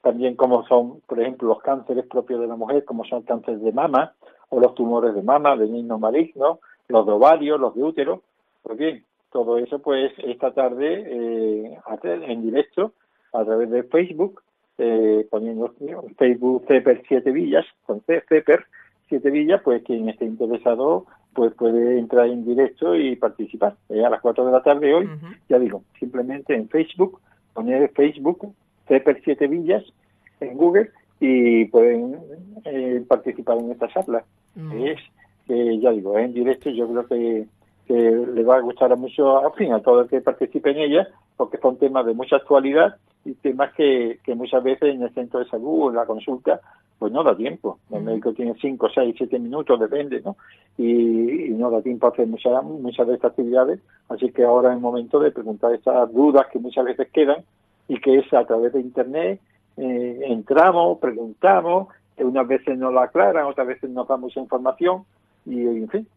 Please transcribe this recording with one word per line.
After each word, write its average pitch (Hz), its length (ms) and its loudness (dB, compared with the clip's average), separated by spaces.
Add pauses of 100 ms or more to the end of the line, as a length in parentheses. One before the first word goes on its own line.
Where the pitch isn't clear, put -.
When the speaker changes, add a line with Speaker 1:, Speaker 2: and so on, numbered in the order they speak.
Speaker 1:
también 123 340 0
como 123 300 2
son, 123 360 0
por 117 180 -6
ejemplo, 127 300 -2
los 110 120 0
cánceres 127 440 -4
propios 123 360 -6
de 117 60 -4
la 117 80 -8
mujer, 127 300 -4
como 113 200 -10
son 123 140 -8
el 117 60 -14
cáncer 117 340 -6
de 110 120 -2
mama 139 420 -2 (360)
o 131 100 -2
los 120 140 4
tumores 117 400 0
de 101 80 -4
mama, 143 340 2
benignos 113 440 -4
malignos, 139 600 0 (280)
los 113 180 4
de 107 60 0
ovario, 147 460 4
los 113 180 -2
de 123 80 -2
útero. 160 400 -4 (400)
Pues 113 140 -12
bien, 147 260 -6 (280)
todo 117 260 -2
eso, 123 220 -4
pues, 139 380 -2
esta 123 340 -6
tarde, 139 540 -2
eh, 113 800 -6
a 110 120 -10
tra-, - 300 -8
en 117 140 -8
directo, 147 520 -2 (380)
a 113 140 -2
través 110 240 0
de 123 140 -2
Facebook, 175 580 -2 (360)
eh, 110 520 2
poniendo 113 440 -4 (440)
Facebook 123 500 2
Ceper 127 380 4
Siete 131 260 0
Villas, 156 340 0 (200)
con 107 160 -8
C, - 280 -2
Ceper 156 360 2 (440)
Siete 139 200 0
Villas, 151 320 0
pues, 120 220 0
quien 113 240 -4
esté 110 160 -6
interesado, 120 840 -2 (280)
pues, 117 200 0
puede 120 460 0
entrar 120 280 2
en 120 180 -6
directo 131 500 0
y 135 220 0
participar. - 580 -4 (140)
Eh, 107 160 0
a 120 40 2
las 113 120 -2
cuatro 120 240 0
de 127 80 2
la 127 100 4
tarde 147 300 4
hoy, 185 140 2
Speaker 2:
Ujú. 156 200 -14 (220)
Speaker 1:
ya 123 100 6
digo, 101 240 -2 (160)
simplemente 131 560 -6
en 110 140 -6
Facebook, 180 500 -2 (340)
poner 127 360 0
Facebook, 147 640 -2 (340)
Ceper 135 360 2
Siete 147 240 0
Villas, 170 360 -2 (560)
en 131 180 -10
Google, 180 320 4 (300)
y 120 460 4
pueden, 120 520 4 (480)
eh, 127 420 -4
participar 120 520 0
en 117 120 -8
esta 117 180 -6
charla. 117 340 -4 (320)
Speaker 2:
Ujú. 151 300 -8
Speaker 1:
Es, 151 140 -4 (500)
eh, 120 300 0
ya 120 120 6
digo, 101 260 -2
es 117 80 2
en 123 80 -8
directo, 127 380 -2
yo 117 160 -2
creo 117 180 -4
que, 117 400 -2 (400)
que 127 80 -2
le 117 500 2
va 127 120 6
a 131 60 2
gustar 123 300 0
a 123 40 6
mucho, 135 500 2
en 151 80 0
fin, 151 200 -2
a 107 80 0
todo 120 200 6
el 120 60 0
que 131 140 -2
participe - 500 -2
en 143 60 -2
ella, 156 300 0 (300)
porque 123 200 -4
son 127 200 0
temas 131 280 0
de 113 80 -2
mucha 131 240 0
actualidad 143 580 2 (300)
y 131 80 -12
temas 135 400 -4
que, 127 500 0
que 127 100 -6
muchas 123 300 -2
veces 135 320 0
en 123 80 -6
el 120 100 -6
centro 123 260 -6
de 123 100 -6
salud 147 340 -2
o 135 60 0
en 117 80 -2
la 117 80 0
consulta, 113 560 -4 (360)
pues 107 160 -4
no 156 100 -2
da 123 140 4
tiempo. 113 400 -8 (140)
El 104 60 -8
Speaker 2:
Ujú. 101 80 -8
Speaker 1:
médico 110 280 -4
tiene 120 260 -6
cinco, 131 300 -2
seis, 123 280 0
siete 127 200 -4
minutos, 123 420 -2
depende, 127 420 -4
¿no? - 140 -10 (420)
Y, 117 720 0
y - 20 -6
no 117 200 -2
da 110 120 0
tiempo 123 260 -2
a - 20 6
hacer 120 160 0
muchas, 123 380 -2
muchas 131 440 -4
de 123 60 0
estas 123 180 -2
actividades, 127 500 0 (260)
así 123 240 -4
que 123 120 2
ahora 123 260 6
es 123 80 0
el 120 40 -8
momento 120 380 -2
de 147 120 2
preguntar 117 420 -4
esas 120 380 0
dudas 135 360 4
que - 100 -10
muchas 123 280 -4
veces 127 260 -6
quedan 151 320 2 (440)
y 123 120 -6
que 135 200 4
es - 140 -2
a 120 120 4
través 117 260 0
de 131 100 -2
internet, 139 600 -6 (340)
eh, 123 500 -6
entramos, 165 720 2
preguntamos, 185 880 0 (280)
que - 80 -4
unas 127 240 0
veces 131 300 -2
no 131 140 -2
la 127 120 4
aclaran, 165 440 2
otras 135 180 -4
veces 131 240 -8
nos 123 180 -8
dan 131 140 -2
mucha 127 180 -10
información, 131 680 -2 (400)
y 123 200 -8
en 110 240 -4
fin 220 280 -6